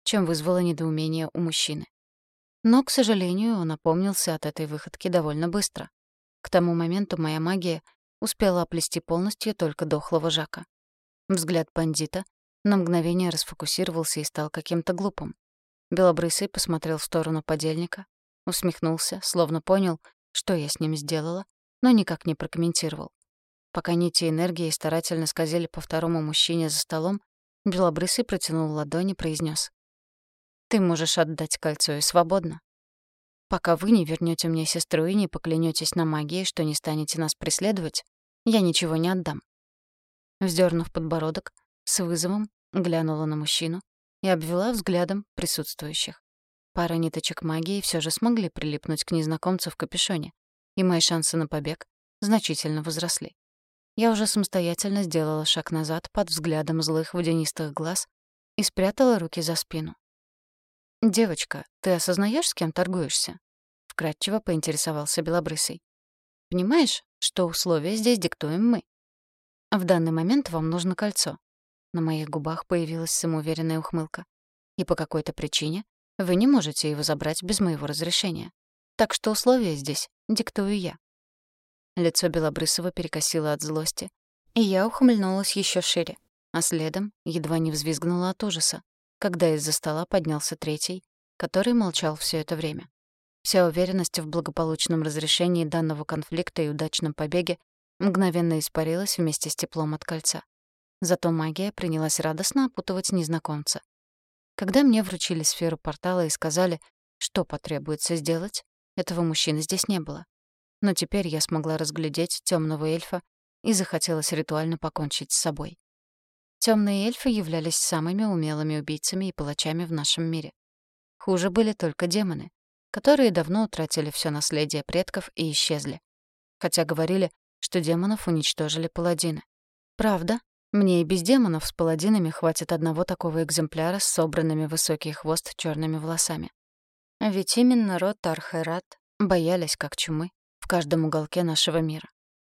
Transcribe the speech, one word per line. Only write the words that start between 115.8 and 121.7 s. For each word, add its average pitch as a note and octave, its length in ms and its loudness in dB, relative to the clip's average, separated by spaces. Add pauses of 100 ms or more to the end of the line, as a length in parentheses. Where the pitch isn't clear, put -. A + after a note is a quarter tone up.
Темные G3+ 480 2
эльфы B3 220 -2
являлись E3 460 -2
самыми F3 500 0
умелыми D#3 520 0
убийцами D#3 480 -4
и F#3 60 -4
палачами D#3 540 -4
в E3 60 -6
нашем D#3+ 340 0
мире. D#3+ 260 -4 (640)
Хуже F#3 320 0
были G#3+ 240 4